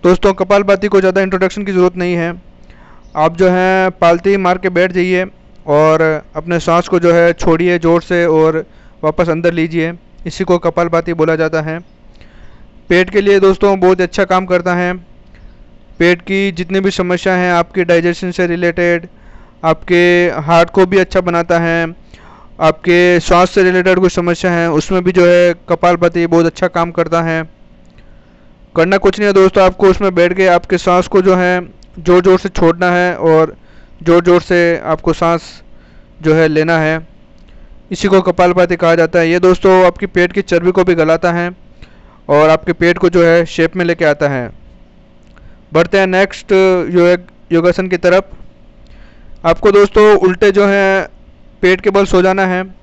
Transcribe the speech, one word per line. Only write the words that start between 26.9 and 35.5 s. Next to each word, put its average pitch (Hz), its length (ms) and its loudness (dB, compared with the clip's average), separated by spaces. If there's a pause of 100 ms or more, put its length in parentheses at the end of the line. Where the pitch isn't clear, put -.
करता 165 300 -2
है। 160 280 -6 (1300)
करना 180 220 0
कुछ 196 220 -2
नहीं 208 80 0
है 202 60 0
दोस्तों, 190 300 4
आपको 190 240 2
उसमें 190 280 0
बैठ 175 180 2
के 185 140 0
आपके 175 300 0
सांस 180 300 0
को 196 140 0
जो 185 140 2
है 180 360 -2 (280)
ज़ोर 180 220 2
ज़ोर 185 180 2
से 196 100 -8
छोड़ना 175 420 0
है 180 260 -2
और 160 380 0 (480)
ज़ोर 170 200 2
ज़ोर 175 180 2
से 170 440 0
आपको 160 280 -4
सांस - 500 -4 (580)